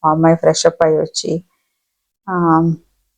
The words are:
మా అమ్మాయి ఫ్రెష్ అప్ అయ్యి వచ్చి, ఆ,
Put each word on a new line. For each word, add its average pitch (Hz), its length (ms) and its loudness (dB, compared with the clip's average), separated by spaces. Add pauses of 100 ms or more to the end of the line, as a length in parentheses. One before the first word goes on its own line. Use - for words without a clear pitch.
మా 156 80 2
అమ్మాయి 165 240 2
ఫ్రెష్ 160 300 0
అప్ 165 200 0
అయ్యి 156 140 0
వచ్చి, 156 440 -6 (840)
ఆ, 170 320 0 (560)